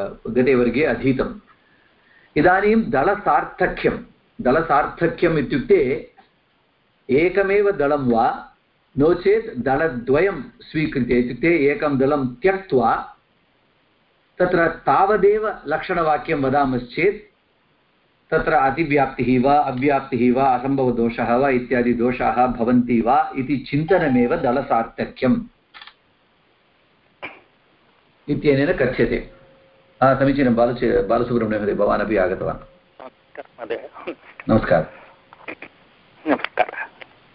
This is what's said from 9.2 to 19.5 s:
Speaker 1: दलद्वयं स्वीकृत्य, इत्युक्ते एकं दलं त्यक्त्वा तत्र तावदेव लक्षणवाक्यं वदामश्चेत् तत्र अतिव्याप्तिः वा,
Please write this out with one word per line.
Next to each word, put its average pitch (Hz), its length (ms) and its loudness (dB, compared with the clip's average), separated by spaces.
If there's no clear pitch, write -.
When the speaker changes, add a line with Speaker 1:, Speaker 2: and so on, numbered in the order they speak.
Speaker 1:
दलद्वयं 139 840 0
स्वीकृत्य, 127 760 -2
इत्युक्ते 135 480 0
एकं 143 320 0
दलं 135 280 0
त्यक्त्वा 135 880 -2
तत्र 180 300 2
तावदेव 196 840 2
लक्षणवाक्यं 156 720 -2
वदामश्चेत् 139 920 -2
तत्र 160 200 0
अतिव्याप्तिः 135 920 0
वा, 139 120 4